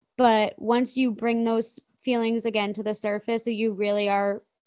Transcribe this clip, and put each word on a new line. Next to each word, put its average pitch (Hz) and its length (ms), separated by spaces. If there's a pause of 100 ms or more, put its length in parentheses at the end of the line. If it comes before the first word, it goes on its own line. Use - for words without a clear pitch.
(160)
but 220 400
once 240 400
you 262 140
bring 233 320
those 226 380 (240)
feelings 226 400
again 208 300
to 208 100
the 214 100
surface, 214 480
so 240 80
you 220 220
really 208 360
are, 202 320 (260)